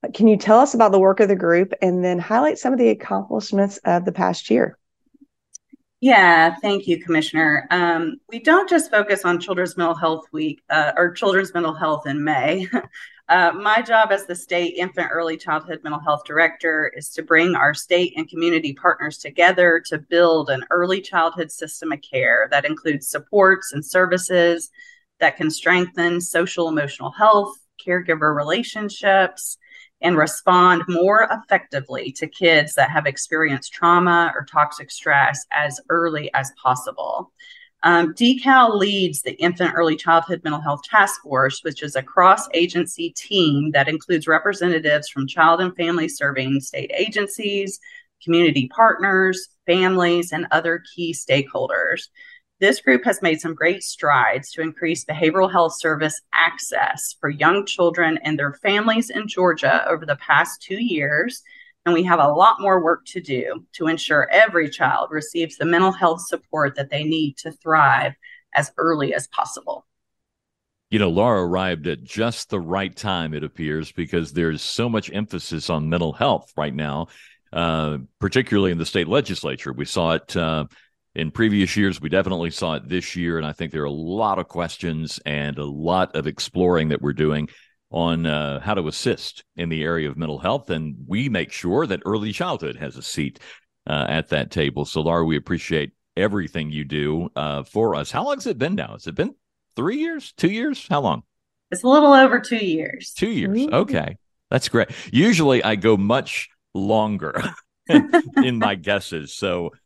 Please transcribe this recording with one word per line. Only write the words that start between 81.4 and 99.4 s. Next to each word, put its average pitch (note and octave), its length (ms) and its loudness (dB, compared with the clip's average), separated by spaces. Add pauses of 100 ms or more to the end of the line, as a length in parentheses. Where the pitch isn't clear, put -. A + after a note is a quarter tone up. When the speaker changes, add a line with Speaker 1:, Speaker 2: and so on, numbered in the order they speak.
Speaker 3:
years. G2 240 0
We D#2+ 100 -8
definitely F#2 420 -2
saw D#2+ 240 -6
it B1 120 -10
this F2 280 -6
year. E2+ 240 -4
And D2+ 80 -6
I D2+ 40 -8
think D#2 200 -10
there D#2 100 -6
are D2 40 -4
a C#2+ 60 -6
lot F#2 460 -4
of F2 120 -6
questions E2 760 -8
and D2 320 -6
a D2 80 -8
lot D#2+ 500 -2
of D2 120 -4
exploring E2+ 600 0
that D2 120 -2
we're C#2+ 120 -2
doing D2+ 360 -2 (400)
on, E2 380 -2
uh, D2 320 -4
how G2+ 160 -6
to E2+ 120 -4
assist - 560 -6 (120)
in E2+ 140 -6
the D#2+ 140 -4
area D#2+ 260 -4
of C2+ 80 -12
mental D#2 200 -8
health. G2 320 -4
And D#2 260 -6 (120)
we A2 200 -4
make F#2 240 -4
sure A#2 360 -2
that F#2 180 -6
early G#2+ 280 -4
childhood G2 420 -8
has C2 220 -12
a B1+ 40 -18
seat, - 380 -8 (480)
uh, D2 200 -2
at D#2 220 -4
that C#2+ 220 -4
table. D2 340 -2
So, - 160 -6
Laura, E2 240 0
we D#2 120 -2
appreciate D#2 560 -4 (220)
everything F2+ 540 -4
you D2+ 160 -8
do, D2+ 500 -4
uh, D2 280 -6
for G#2+ 320 -2
us. D2 160 -6
How F3 140 -4
long C#4+ 100 -4
has C4+ 100 -14
it F3 140 -6
been E3 160 -2
now? A1 180 -8
Has - 140 -16
it - 80 -10
been G#3 180 -4 (420)